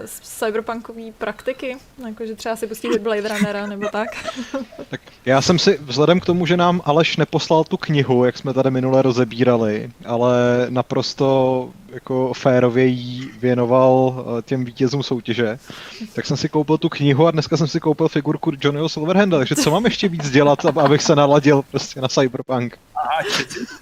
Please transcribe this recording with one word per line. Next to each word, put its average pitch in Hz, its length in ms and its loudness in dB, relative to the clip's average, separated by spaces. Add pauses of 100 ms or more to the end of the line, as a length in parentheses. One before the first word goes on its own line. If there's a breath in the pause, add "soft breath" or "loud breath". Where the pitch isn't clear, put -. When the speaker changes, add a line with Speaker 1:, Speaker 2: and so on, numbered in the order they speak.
Speaker 1:
s-, - 120 -16
cyberpunkový 226 920 -8
praktiky? 254 640 -8 (320)
Jako, 220 180 -12
že 220 80 -10
třeba 226 220 -6
si 226 100 -8
pustíte 220 320 -4
Blade 208 300 -4
Runnera 208 380 -2
nebo 208 220 -6
tak? 208 200 -4 (120)
<laughs> - 680 -10
Speaker 2:
Tak - 100 -8 (260)
já 131 160 4
jsem 180 160 2
si, 190 240 2
vzhledem 147 380 2
k - 60 -8
tomu, 175 200 0
že 175 100 2
nám 175 280 2
Aleš 151 320 2
neposlal 160 480 0
tu - 120 -6
knihu, 127 480 2
jak 123 140 0
jsme 135 160 -6
tady 131 160 2
minule 131 320 2
rozebírali, 120 880 2 (160)
ale 123 600 2
naprosto 127 1000 -2 (180)
jako 131 460 -4
férově 127 520 4
jí 123 520 -4
věnoval, 127 880 4 (140)
eh, 113 40 -6
těm 131 220 -4
vítězům 127 380 -2
soutěže, 117 560 -4 (560 loud breath)
tak - 120 -6
jsem 143 100 -2
si 156 120 -4
koupil 151 300 0
tu 165 100 -2
knihu 143 380 2
a 165 40 4
dneska 156 260 -2
jsem 156 120 2
si 170 120 -4
koupil 160 280 2
figurku 151 520 -2
Johnnyho 143 280 0
Silverhanda, 180 500 2
takže 131 180 0
co - 140 2
mám 196 140 2
ještě 202 240 0
víc 156 220 -6
dělat, 143 340 4
ab-, 151 200 2
abych 143 180 4
se 160 140 4
naladil 143 540 6
prostě - 300 -8
na 127 80 -2
Cyberpunk? 127 680 -2 (180)
Speaker 3:
Aha, 151 260 -4 (140)
četl - 160 -6
jsi - 140 -10
tu - 160 -16